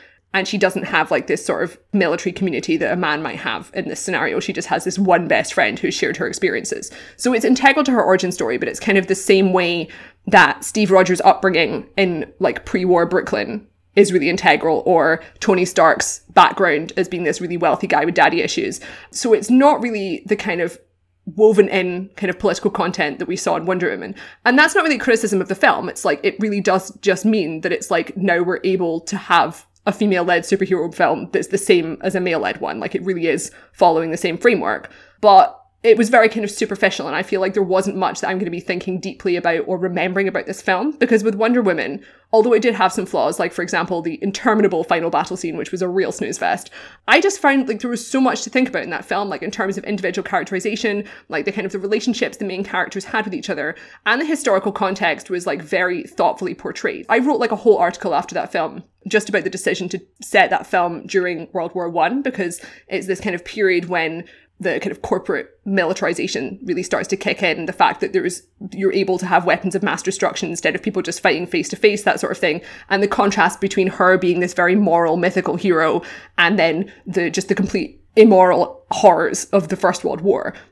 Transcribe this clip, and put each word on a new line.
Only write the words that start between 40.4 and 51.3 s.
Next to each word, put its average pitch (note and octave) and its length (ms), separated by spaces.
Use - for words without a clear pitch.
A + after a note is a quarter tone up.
this - 140
film, G3+ 300
because A3+ 320
with G#3+ 120
Wonder A#3 260
Woman, D#3+ 420
although A3+ 180
it G#3 120
did A#3 100
have F#3+ 180
some F#3+ 140
flaws, D#3 340
like, E3 140
for F3+ 80
example, E3+ 400
the E3 200
interminable G3+ 640
final E3 280
battle D#3+ 260
scene, E3 180
which - 160
was F#3 120
a F3+ 40
real F3+ 240
snooze - 280
fest, - 320
I C#4+ 140
just G4 180
found, C#4 300
like, G#3+ 100
there A#3+ 120
was A#3 140
so C4 140
much B3+ 220
to A3 80
think B3+ 180
about E3 160
in B2+ 60
that - 160
film, G3+ 240
like, D#3 140
in G#3 80
terms F#3+ 260
of G3 60
individual F#3 440
characterization, G3+ 800
like, D#3 160